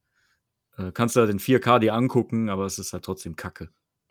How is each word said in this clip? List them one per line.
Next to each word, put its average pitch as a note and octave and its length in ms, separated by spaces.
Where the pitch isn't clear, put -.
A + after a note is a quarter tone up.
äh, F#2 140
kannst A#2 240
du B2+ 60
halt G#2+ 80
in G2+ 100
vier B2+ 200
K B2 200
dir G#2+ 140
angucken, A2+ 560
aber G2 160
es F#2+ 140
ist - 140
halt F2 120
trotzdem E2+ 300
Kacke. - 340